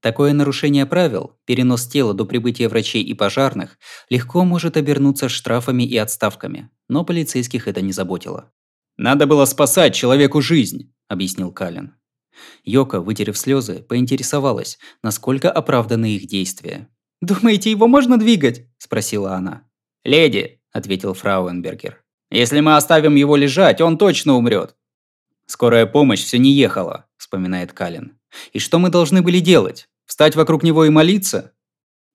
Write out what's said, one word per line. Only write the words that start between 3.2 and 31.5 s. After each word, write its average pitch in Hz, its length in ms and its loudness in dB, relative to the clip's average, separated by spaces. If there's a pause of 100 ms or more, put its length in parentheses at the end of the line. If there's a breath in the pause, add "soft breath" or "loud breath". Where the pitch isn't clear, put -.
легко 123 360 0
может 170 320 -2
обернуться 139 520 0
штрафами 123 560 -2
и 123 120 -4
отставками, - 760 -6 (180)
но 156 160 -2
полицейских 127 640 -4
это 95 120 -6
не 95 120 -4
заботило. 92 580 -10 (460)
«Надо 139 300 2
было 143 180 4
спасать 147 500 2
человеку 139 460 2
жизнь», 131 520 -2 (160)
объяснил 92 440 -6
Каллен. 85 420 -12 (720 loud breath)
Йоко, 120 360 0
вытерев 104 380 -6
слезы, 123 440 -4
поинтересовалась, 127 960 -4 (240 loud breath)
насколько 131 480 -2
оправданы 117 680 -2
их 92 100 -10
действия. 95 640 -10 (320)
«Думаете, 202 500 0
его 220 160 2
можно 247 320 4
двигать?», 190 480 0 (120)
спросила 101 560 -6
она. 95 300 -8 (400)
«Леди», 135 560 0 (120)
ответил 95 420 -6
Фрауенбергер, 92 880 -6 (280)
«если 120 300 0
мы 156 160 4
оставим 151 380 4
его 143 220 4
лежать, 143 440 2
он 165 180 2
точно 156 360 2
умрет». 117 400 0 (720)
«Скорая 117 400 2
помощь 127 360 2
все - 160 -4
не 135 140 6
ехала», 110 540 0 (100)
вспоминает 92 560 -8
Каллен. - 460 -10 (340 loud breath)
«И 117 60 -8
что - 200 0
мы 180 120 2
должны 175 320 2
были 180 180 2
делать? 160 480 2 (180)
Встать 151 300 2
вокруг 156 260 2
него 160 220 4
и 156 60 6
молиться?» 160 640 2 (640)